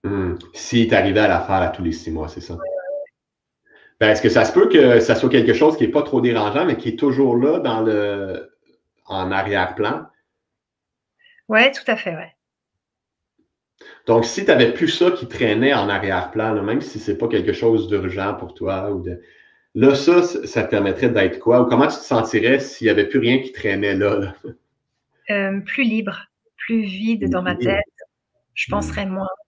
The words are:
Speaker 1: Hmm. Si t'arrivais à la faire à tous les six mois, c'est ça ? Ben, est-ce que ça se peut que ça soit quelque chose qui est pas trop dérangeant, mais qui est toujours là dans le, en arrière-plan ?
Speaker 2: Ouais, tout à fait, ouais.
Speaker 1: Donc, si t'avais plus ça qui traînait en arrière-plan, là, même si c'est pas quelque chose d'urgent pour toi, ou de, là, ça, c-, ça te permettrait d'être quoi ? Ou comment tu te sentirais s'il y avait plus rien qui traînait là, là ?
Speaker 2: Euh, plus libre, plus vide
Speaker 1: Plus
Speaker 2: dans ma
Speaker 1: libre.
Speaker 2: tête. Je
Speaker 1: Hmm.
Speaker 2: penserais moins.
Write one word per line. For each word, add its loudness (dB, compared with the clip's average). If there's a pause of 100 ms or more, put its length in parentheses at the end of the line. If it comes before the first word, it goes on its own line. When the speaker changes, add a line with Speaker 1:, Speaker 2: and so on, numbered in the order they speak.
Speaker 1:
Hmm. -4 (200)
Si 0
t'arrivais 2
à 4
la 2
faire -2
à 0
tous -8
les -2
six -10
mois, -8
c'est -16
ça ? -14 (1400)
Ben, 6
est-ce 2
que 4
ça 4
se -2
peut 6
que 8
ça 2
soit 2
quelque 4
chose 4
qui 0
est 0
pas 0
trop -2
dérangeant, 0
mais 0
qui -8
est -8
toujours 2
là 2
dans -2
le, -2 (560)
en -6
arrière-plan ? -4 (1400)
Speaker 2:
Ouais, 4
tout -8
à 0
fait, -8
ouais. -16 (1700)
Speaker 1:
Donc, 2
si -6
t'avais 4
plus -2
ça 2
qui -8
traînait 0
en 0
arrière-plan, -2
là, -4
même -2
si -12
c'est -4
pas -4
quelque 0
chose 0
d'urgent -4
pour -14
toi, -6
ou -4
de, -10 (560)
là, 6
ça, 4
c-, -6
ça -2
te -8
permettrait 0
d'être 0
quoi ? 4
Ou 4
comment 4
tu -4
te -14
sentirais 0
s'il -4
y 6
avait 2
plus 0
rien 2
qui -12
traînait -2
là, 0
là ? -6 (960)
Speaker 2:
Euh, -2
plus -4
libre, -4 (320)
plus -4
vide -4
Speaker 1:
Plus -2
Speaker 2:
dans -2
ma -4
Speaker 1:
libre. -4
Speaker 2:
tête. 0 (680)
Je -6
Speaker 1:
Hmm. -6
Speaker 2:
penserais -4
moins. -6 (200)